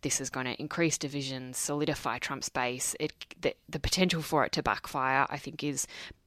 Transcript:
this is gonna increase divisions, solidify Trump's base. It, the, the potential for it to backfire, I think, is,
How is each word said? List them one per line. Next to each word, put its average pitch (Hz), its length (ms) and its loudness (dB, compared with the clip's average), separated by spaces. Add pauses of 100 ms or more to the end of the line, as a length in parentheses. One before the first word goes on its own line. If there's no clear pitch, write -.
this - 180 0
is 131 100 -4
gonna 127 280 -4
increase 156 400 2
divisions, 131 600 -4
solidify 147 600 0
Trump's 131 300 -2
base. 123 520 0
It, 151 120 0 (280)
the, - 140 2 (140)
the 165 100 -6
potential 175 440 2
for 147 220 4
it - 80 0
to 160 100 0
backfire, 131 680 2
I 139 80 -6
think, 143 260 -8
is, 143 220 -2 (400)